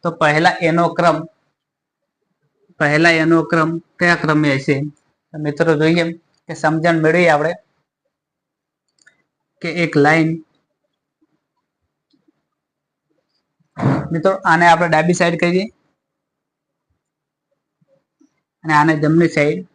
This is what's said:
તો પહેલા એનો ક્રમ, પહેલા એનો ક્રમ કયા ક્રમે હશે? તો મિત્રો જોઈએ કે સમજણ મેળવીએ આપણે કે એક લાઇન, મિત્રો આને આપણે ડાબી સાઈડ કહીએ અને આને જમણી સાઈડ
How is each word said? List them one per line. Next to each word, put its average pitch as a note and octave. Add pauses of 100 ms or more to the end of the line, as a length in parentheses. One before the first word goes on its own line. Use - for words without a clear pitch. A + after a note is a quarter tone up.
તો F3 (100)
પહેલા D#3+
એનો E3+ (140)
ક્રમ, E3+ (1600)
પહેલા D#3+
એનો E3 (120)
ક્રમ D#3+ (300)
કયા F3
ક્રમે D3+
હશે? C#3 (540)
તો - (100)
મિત્રો D#3+ (100)
જોઈએ E3 (440)
કે D#3+
સમજણ D#3+
મેળવીએ E3+
આપણે D3+ (2000)
કે E3+ (140)
એક E3 (120)
લાઇન, D#3+ (3750)
મિત્રો E3 (200)
આને E3+
આપણે E3+
ડાબી E3
સાઈડ E3+
કહીએ F3+ (3000)
અને D#3+
આને D#3+ (100)
જમણી D#3+
સાઈડ D#3 (140)